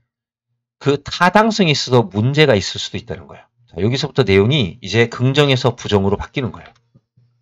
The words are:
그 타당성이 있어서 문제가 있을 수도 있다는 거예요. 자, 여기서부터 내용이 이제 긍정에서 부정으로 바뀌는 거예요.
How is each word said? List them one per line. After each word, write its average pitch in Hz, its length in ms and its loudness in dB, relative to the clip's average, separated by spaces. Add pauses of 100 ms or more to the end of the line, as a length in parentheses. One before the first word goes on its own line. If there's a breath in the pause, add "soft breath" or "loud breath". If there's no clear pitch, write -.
(760)
그 143 240 -2
타당성이 202 720 2
있어서 127 320 2
문제가 123 520 0
있을 98 240 -4
수도 - 180 -10
있다는 - 300 -14
거예요. - 160 -20 (240)
자, 82 140 -12
여기서부터 127 420 -2
내용이 98 580 0
이제 110 260 0
긍정에서 131 680 0
부정으로 98 420 0
바뀌는 120 340 -8
거예요. - 160 -20 (760)